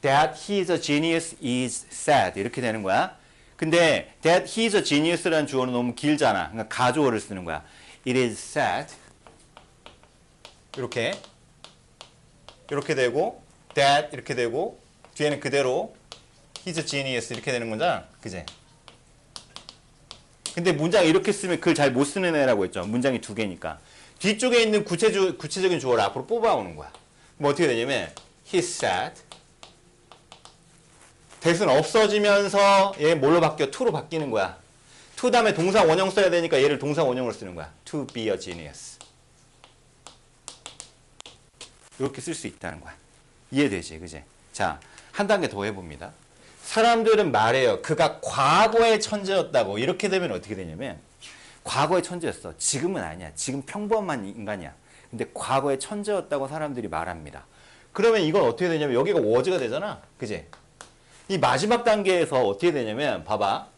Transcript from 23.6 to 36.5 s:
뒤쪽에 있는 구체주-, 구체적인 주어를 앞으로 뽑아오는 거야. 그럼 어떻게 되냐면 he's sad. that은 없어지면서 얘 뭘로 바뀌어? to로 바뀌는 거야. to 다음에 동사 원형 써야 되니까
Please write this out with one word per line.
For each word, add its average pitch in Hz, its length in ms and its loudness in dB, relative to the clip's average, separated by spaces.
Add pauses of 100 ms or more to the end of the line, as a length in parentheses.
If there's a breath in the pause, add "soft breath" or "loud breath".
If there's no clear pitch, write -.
뒤쪽에 233 440 2
있는 214 220 2
구체주-, 190 540 0
구체적인 180 400 -2
주어를 123 260 2
앞으로 127 220 -4
뽑아오는 180 500 0
거야. 73 160 -16 (440 soft breath)
그럼 143 160 2
어떻게 170 140 2
되냐면 117 440 0 (360)
he's 175 180 0
sad. 110 560 -4 (2250)
that은 170 280 2
없어지면서 196 1300 4
얘 156 140 4
뭘로 156 260 4
바뀌어? 147 300 0
to로 240 220 0
바뀌는 151 380 -4
거야. 95 280 -2 (580 loud breath)
to 247 140 0
다음에 220 240 4
동사 185 300 4
원형 180 260 4
써야 190 200 4
되니까 165 300 2